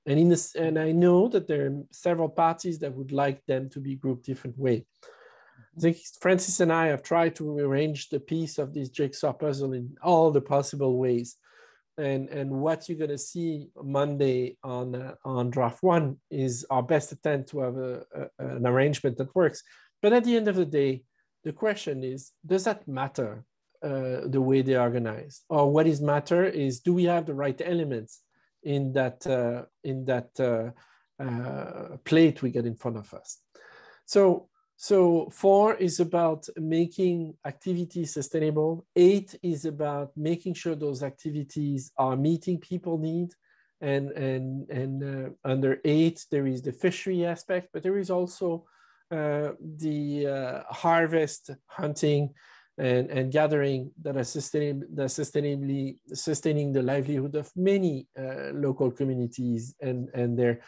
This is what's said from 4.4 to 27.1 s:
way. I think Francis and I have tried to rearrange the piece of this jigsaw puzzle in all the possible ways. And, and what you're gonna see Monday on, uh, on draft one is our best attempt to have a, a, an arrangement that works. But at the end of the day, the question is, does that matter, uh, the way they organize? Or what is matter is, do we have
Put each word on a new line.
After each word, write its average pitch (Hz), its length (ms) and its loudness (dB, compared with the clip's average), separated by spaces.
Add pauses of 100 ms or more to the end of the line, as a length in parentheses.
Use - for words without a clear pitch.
way. 127 300 0 (880)
I 165 40 -10
think 165 160 4 (240)
Francis 185 400 2
and 165 120 4
I 165 140 4
have 143 160 0
tried 165 340 2
to 151 160 -6
rearrange 143 560 0
the 143 120 -4
piece 160 380 -6
of 139 140 -4
this 143 160 -6
jigsaw 139 440 -2
puzzle 139 400 -4
in 127 300 -8
all 165 280 6
the 143 100 4
possible 139 560 0
ways. 123 400 0 (600)
And, 135 300 -2
and 139 220 -6
what 156 380 -2
you're 165 100 -6
gonna 147 200 -4
see 160 500 -6 (140)
Monday 139 800 0
on, 127 320 -6
uh, 131 200 -10 (100)
on 123 260 -2
draft 120 320 0
one 165 360 4 (120)
is 131 400 -4
our 131 120 2
best 147 280 0
attempt 143 400 -4
to 147 100 -6
have 127 160 -4
a, 127 280 -8 (100)
a, - 320 -10 (100)
an 123 100 0
arrangement 131 500 2
that 135 180 -4
works. 175 300 2 (360)
But 208 120 4
at 240 100 6
the 240 140 2
end 220 100 2
of 202 80 2
the 180 120 2
day, 139 360 0 (400)
the 156 100 -6
question 165 520 -4
is, 131 260 -10 (160)
does 185 180 2
that 208 220 -2
matter, 131 580 -6 (380)
uh, 131 440 -4
the 135 140 0
way 135 220 4
they 131 140 4
organize? 120 720 -2
Or 143 220 4
what 156 160 4
is 151 140 2
matter 147 440 2
is, 139 360 -2
do 175 140 2
we 180 100 2
have 170 220 2